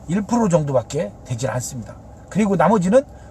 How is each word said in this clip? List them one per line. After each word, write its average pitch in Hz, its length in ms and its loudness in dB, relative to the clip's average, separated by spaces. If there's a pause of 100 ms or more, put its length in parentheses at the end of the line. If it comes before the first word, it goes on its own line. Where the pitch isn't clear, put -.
일 190 140 -2
프로 220 280 0
정도밖에 147 600 0 (140)
되질 120 260 -6
않습니다. 120 440 -8 (340)
그리고 202 260 0
나머지는 185 480 4 (280)